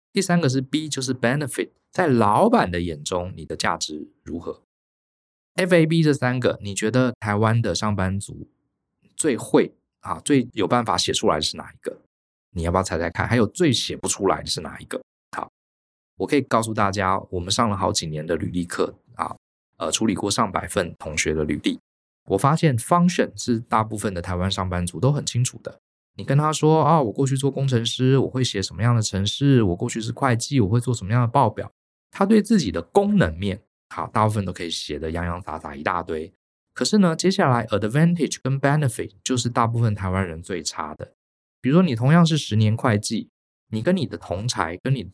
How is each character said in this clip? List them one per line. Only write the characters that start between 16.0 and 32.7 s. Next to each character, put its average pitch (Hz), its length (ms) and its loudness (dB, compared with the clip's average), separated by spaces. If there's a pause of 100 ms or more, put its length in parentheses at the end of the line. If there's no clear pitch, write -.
我 92 100 -4
可 - 80 0
以 139 60 2
告 120 200 0
诉 110 120 -4
大 104 180 0
家， 95 260 0 (120)
我 92 100 -4
们 87 100 -6
上 - 200 0
了 98 80 -2
好 92 160 0
几 87 140 -4
年 76 200 -8
的 85 80 0
履 80 120 -4
历 87 180 -4
课 - 280 -4 (200)
啊， - 200 -6 (440)
呃， 80 120 -6
处 107 160 -2
理 110 80 2
过 95 160 -2
上 104 220 0
百 85 160 -4
份 87 320 -2
同 76 180 -10
学 78 160 -2
的 78 120 -2
履 76 180 -2
历， - 160 -2 (460)
我 98 120 0
发 139 180 4
现 151 220 2
function 175 580 2
是 117 240 -2
大 113 240 0
部 110 140 -6
分 104 160 -4
的 87 80 -6
台 90 140 -4
湾 92 140 0
上 92 180 -2
班 90 180 -2
族 82 140 -6
都 123 120 4
很 143 140 -4
清 120 180 -2
楚 - 200 -6
的。 - 160 -14 (360)
你 101 80 -14
跟 135 140 2
他 151 160 2
说 156 320 4
：“啊， 156 160 4
我 113 100 -2
过 135 140 -2
去 135 100 -2
做 139 140 -2
工 135 180 -2
程 117 180 0
师， 127 320 2
我 113 100 2
会 127 160 -2
写 104 180 -2
什 90 140 -8
么 90 80 -2
样 120 120 4
的 113 60 2
程 98 240 -2
式， 131 380 4
我 87 120 2
过 120 140 -4
去 - 100 -6
是 113 120 -6
会 123 240 0
计， 131 240 -2
我 98 100 4
会 117 100 2
做 120 140 -2
什 110 120 -6
么 98 60 -6
样 123 100 2
的 117 60 0
报 117 220 2
表。” - 220 -8 (400)
他 - 140 0
对 214 160 6
自 214 180 2
己 104 120 0